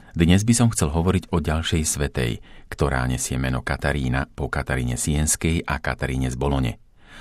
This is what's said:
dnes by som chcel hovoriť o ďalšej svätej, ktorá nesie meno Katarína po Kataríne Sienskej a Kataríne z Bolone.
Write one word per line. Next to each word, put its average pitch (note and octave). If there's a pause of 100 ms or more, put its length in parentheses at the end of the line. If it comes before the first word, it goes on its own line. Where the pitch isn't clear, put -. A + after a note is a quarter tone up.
(120)
dnes F2
by A#2
som A#2
chcel F#2
hovoriť E2+
o F2
ďalšej D#2+
svätej, C2 (240)
ktorá C2
nesie B1+
meno B1+
Katarína C#2
po -
Kataríne B1+
Sienskej D#2+
a C#2+
Kataríne C2
z B1
Bolone. C2 (440)